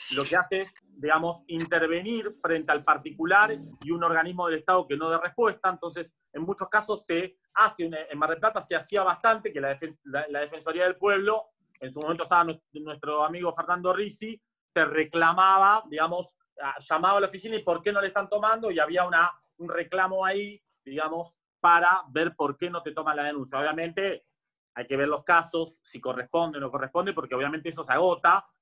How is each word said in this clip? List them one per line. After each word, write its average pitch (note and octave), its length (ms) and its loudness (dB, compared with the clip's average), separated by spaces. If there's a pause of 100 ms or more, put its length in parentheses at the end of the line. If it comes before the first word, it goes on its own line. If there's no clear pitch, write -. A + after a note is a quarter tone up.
(120)
lo C3+ 140 -2
que D#3+ 100 -2
hace F#3+ 280 0
es, F#3+ 100 -16 (160)
digamos, D#3+ 580 -2
intervenir E3+ 840 -2 (100)
frente D#3+ 320 0
al D3 100 -2
particular E3 720 2 (280)
y D3+ 100 -4
un E3+ 120 -2
organismo E3+ 440 0
del D#3+ 120 -2
Estado F#3 260 2
que C#3+ 120 -4
no D#3+ 120 -2
dé E3 100 2
respuesta. F#3+ 500 0
Entonces, E3+ 480 -8 (160)
en D3 80 -8
muchos F#3+ 260 -6
casos G#3 380 -2
se F3 320 -4 (160)
hace, G#3 340 2
una, D#3+ 120 -8 (100)
en D3 100 -10
Mar D#3 120 0
del E3 80 -6
Plata G#3+ 220 0
se - 140 -6
hacía G3 280 -2
bastante G#3 500 0
que C#3+ 80 -6
la C#3 160 -2
defen-, D#3 260 -10
la, C#3+ 240 -6
la D3 140 -4
Defensoría D#3+ 420 -4
del F#3 140 0
Pueblo, G3+ 540 0 (280)
en C3 140 -14
su C#3+ 80 -10
momento E3 220 -4
estaba F3 200 4
nues-, D#3+ 180 -6 (120)
nuestro D3+ 500 -4
amigo E3+ 320 -2
Fernando F3 380 0
Risi, G#3 480 -8 (320)
te E3 100 4
reclamaba, F3+ 1080 4
digamos, E3+ 460 -4 (260)
a-, C#3 180 -6
llamaba F3 400 2
a - 20 2
la G3 60 2
oficina G3 280 -8
y G#3+ 80 -4
por E3+ 180 0
qué G#3 120 0
no G3+ 80 0
le G3 60 0
están G3 200 -2
tomando, G#3+ 440 0
y E3 80 -2
había F3 280 2
una, E3+ 240 4 (280)
un E3+ 100 -12
reclamo F#3 560 -2
ahí, G3+ 360 -4 (220)
digamos, D#3 540 -8 (240)
para F3 480 6
ver D#3+ 260 -2
por C#3+ 220 -2
qué F3 120 -6
no F3 140 -8
te D#3 80 -10
toman D#3 240 -4
la D3 80 -2
denuncia. C#3+ 340 -6
Obviamente E3 680 -4 (500)
hay B2 100 -8
que C3+ 120 -4
ver C#3+ 100 2
los D3 160 -2
casos, E3 600 0
si - 160 -18
corresponde C#3+ 600 -4
o - 20 -8
no C3+ 80 -6
corresponde, C#3+ 440 -4
porque C#3 200 -6
obviamente D3 360 -4
eso E3 140 -8
se C#3 100 -2
agota F3 520 4 (160)